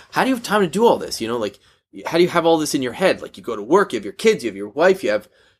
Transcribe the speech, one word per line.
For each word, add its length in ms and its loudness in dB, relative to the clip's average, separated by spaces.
"How 120 0
do 60 0
you 60 2
have 80 -10
time 180 0
to 60 2
do 200 0
all 100 4
this? 220 -10
You 80 -4
know, 100 -4
like, 220 -6
"How 120 -4
do 60 6
you 60 2
have 160 0
all 120 4
this 160 -2
in 80 0
your 120 -4
head?" 280 0
Like, 160 -16
you 60 -20
go 120 -6
to 60 -10
work, 300 2
you 80 -2
have 60 -12
your 80 -10
kids, 300 0
you 60 -2
have 80 -10
your 120 -10
wife, 340 2
you 60 0
have, 180 -2